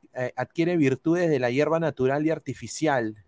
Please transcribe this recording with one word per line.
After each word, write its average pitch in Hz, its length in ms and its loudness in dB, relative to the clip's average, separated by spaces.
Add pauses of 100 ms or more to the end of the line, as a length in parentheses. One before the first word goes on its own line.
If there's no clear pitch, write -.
(140)
eh, 127 220 -6
adquiere 165 400 -2
virtudes 160 520 2
de 143 120 2
la 123 100 0
hierba 147 300 2
natural 143 440 0
y 160 60 0
artificial. 127 880 -4 (120)